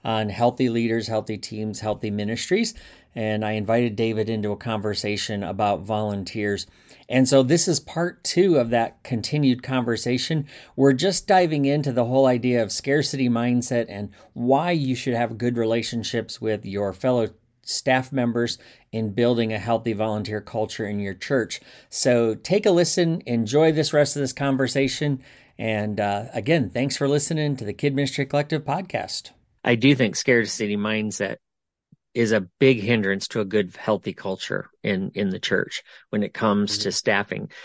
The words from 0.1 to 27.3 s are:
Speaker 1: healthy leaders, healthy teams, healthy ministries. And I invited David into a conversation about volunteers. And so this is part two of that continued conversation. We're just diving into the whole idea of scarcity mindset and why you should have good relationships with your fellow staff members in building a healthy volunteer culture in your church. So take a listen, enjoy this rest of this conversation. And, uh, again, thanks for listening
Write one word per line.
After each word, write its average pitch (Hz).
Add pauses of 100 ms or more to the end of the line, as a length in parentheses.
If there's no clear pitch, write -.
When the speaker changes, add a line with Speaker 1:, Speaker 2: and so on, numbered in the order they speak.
Speaker 1:
healthy 120
leaders, 113
healthy 107
teams, 107
healthy 107
ministries. 117 (380)
And 110
I 107
invited 110
David 110
into 104
a 98
conversation 104
about 98
volunteers. 104 (400)
And 131
so 135
this 151
is -
part 175
two 175
of 117
that 117
continued 127
conversation. 127 (300)
We're 135
just 175
diving 165
into 143
the 120
whole 131
idea 123
of 101
scarcity 139
mindset 120
and 101 (240)
why 135
you 139
should 123
have 117
good 120
relationships 113
with 107
your 98
fellow 123 (340)
staff 127
members 120 (340)
in 110
building 117
a 107
healthy 113
volunteer 107
culture 107
in 101
your 98
church. 113 (280)
So 117
take 202
a 214
listen, 170
enjoy 123
this 147
rest 147
of 147
this 131
conversation. 135 (380)
And, 107
uh, 101
again, 120
thanks 135
for 143
listening 147